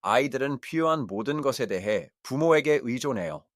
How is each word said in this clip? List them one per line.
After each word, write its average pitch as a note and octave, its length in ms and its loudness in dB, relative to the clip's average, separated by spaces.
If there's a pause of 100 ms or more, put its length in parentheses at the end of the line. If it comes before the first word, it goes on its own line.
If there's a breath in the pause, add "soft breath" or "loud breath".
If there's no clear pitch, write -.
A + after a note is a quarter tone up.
아이들은 C3 580 0
필요한 D#3+ 480 0
모든 A2 320 -4
것에 C3 260 -2
대해 F#2+ 440 -2 (120)
부모에게 D3+ 640 4
의존해요. A#2 600 -4 (100)